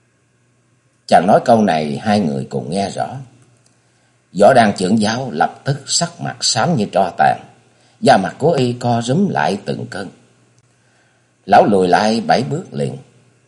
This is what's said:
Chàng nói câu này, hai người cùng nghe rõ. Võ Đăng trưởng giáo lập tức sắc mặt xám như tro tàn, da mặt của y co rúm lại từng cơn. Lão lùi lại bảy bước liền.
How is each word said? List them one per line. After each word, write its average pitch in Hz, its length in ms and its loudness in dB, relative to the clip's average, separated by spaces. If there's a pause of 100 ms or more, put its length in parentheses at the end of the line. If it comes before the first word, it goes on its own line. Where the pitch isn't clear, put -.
(1080)
Chàng 90 200 4
nói 127 180 4
câu 113 180 4
này, 78 400 -2
hai 104 180 0
người 69 300 -4
cùng 65 200 -8
nghe 95 200 -4
rõ. 65 160 -6 (1300)
Võ 107 120 8
Đăng 113 240 4
trưởng 95 240 0
giáo 113 300 -4
lập - 340 -4
tức - 220 -4
sắc - 340 -4
mặt 67 200 -8
xám 127 360 -2
như 104 160 0
tro 90 260 0
tàn, 67 220 0 (600)
da 117 160 4
mặt 95 220 -2
của 160 140 0
y 123 200 0
co 120 300 -2
rúm 151 260 0
lại 78 360 -2
từng 64 260 -8
cơn. 95 180 -12 (1400)
Lão 117 200 6
lùi 95 220 2
lại 107 320 2
bảy 82 220 0
bước 143 320 -8
liền. 69 220 -6 (520)